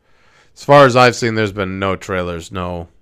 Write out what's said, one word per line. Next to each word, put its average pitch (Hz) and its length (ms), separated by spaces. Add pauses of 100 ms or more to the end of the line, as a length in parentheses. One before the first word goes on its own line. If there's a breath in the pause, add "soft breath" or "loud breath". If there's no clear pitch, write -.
(560 soft breath)
As - 80
far 143 220
as 123 100
I've 123 180
seen, 117 220
there's 107 160
been 95 260
no 98 160
trailers, 87 560
no 87 380 (140)